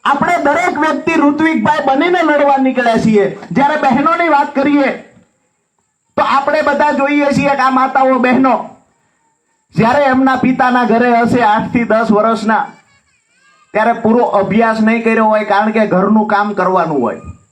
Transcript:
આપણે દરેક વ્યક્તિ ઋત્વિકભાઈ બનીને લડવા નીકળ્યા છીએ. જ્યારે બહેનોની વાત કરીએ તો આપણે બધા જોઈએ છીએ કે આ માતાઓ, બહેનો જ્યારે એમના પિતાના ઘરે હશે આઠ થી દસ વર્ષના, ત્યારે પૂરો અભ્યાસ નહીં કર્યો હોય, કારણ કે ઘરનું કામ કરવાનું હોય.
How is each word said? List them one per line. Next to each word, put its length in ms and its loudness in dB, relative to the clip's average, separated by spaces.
આપણે 320 0
દરેક 360 -2
વ્યક્તિ 380 -2
ઋત્વિકભાઈ 680 0
બનીને 360 0
લડવા 420 2
નીકળ્યા 400 0
છીએ. 220 2
જ્યારે 280 0
બહેનોની 500 0
વાત 200 0
કરીએ 340 0
તો 60 0
આપણે 340 0
બધા 300 0
જોઈએ 400 0
છીએ 220 0
કે 80 2
આ 100 0
માતાઓ, 480 0
બહેનો 280 2
જ્યારે 300 2
એમના 300 2
પિતાના 460 0
ઘરે 220 2
હશે 320 2
આઠ 280 0
થી 200 -2
દસ 260 0
વર્ષના, 460 0
ત્યારે 200 0
પૂરો 240 2
અભ્યાસ 480 0
નહીં 180 0
કર્યો 260 2
હોય, 160 -2
કારણ 300 0
કે 160 2
ઘરનું 400 2
કામ 260 -2
કરવાનું 460 0
હોય. 140 -6